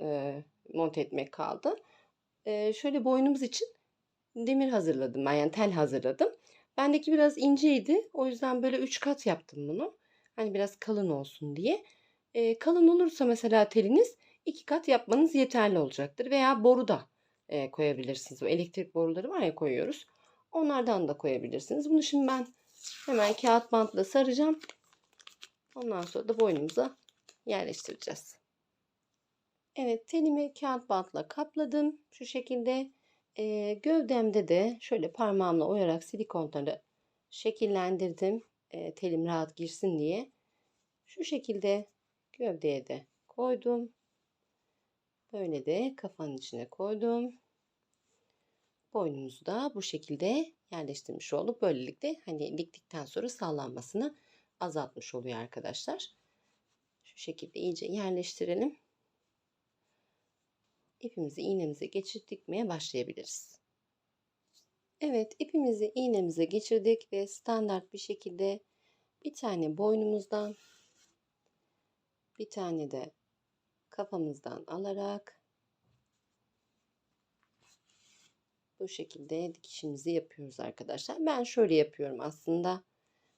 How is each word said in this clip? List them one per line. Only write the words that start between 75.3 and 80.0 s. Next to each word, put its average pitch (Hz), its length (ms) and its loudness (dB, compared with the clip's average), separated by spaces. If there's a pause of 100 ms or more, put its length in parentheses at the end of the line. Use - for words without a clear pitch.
bu 190 80 -10
şekilde 160 640 -8
dikişimizi 147 580 -8